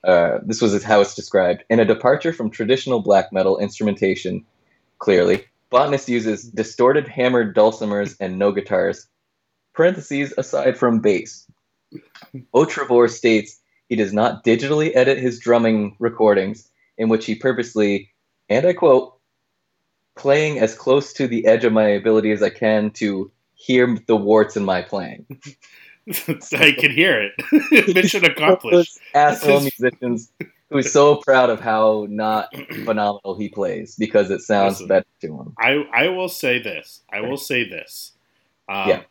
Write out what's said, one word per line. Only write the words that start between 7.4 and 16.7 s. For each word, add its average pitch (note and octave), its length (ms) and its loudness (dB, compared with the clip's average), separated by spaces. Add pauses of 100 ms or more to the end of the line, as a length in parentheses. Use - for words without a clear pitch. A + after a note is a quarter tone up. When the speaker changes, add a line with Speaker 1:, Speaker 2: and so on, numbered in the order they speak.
Speaker 1:
dulcimers G#2+ 640 0
and F#2 180 -8
no G2+ 140 2
guitars, G2 560 -4 (680)
parentheses, D3 640 -2
aside C3+ 400 -2
from A#2 220 0
bass." - 480 -2 (1040)
Otrivor B2 560 2
states A2+ 500 0 (280)
he A#2+ 80 -4
does G#2 160 -2
not G#2+ 320 -2
digitally C#3 520 0
edit C3 240 2
his B2 200 -4
drumming A2+ 600 0
recordings, G#2+ 680 0 (300)